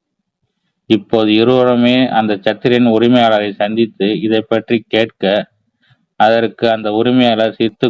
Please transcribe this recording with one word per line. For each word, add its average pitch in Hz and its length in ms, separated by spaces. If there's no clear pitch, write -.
இப்போது 107 440
இருவருமே 123 640
அந்த 110 320
சத்திரன் 120 460
உரிமையாளரை 113 640
சந்தித்து 107 540
இதை 110 200
பற்றி 113 360
கேட்க, 110 360
அதற்கு 113 500
அந்த 110 220
உரிமையாளர் 117 600
சிரித்து 113 380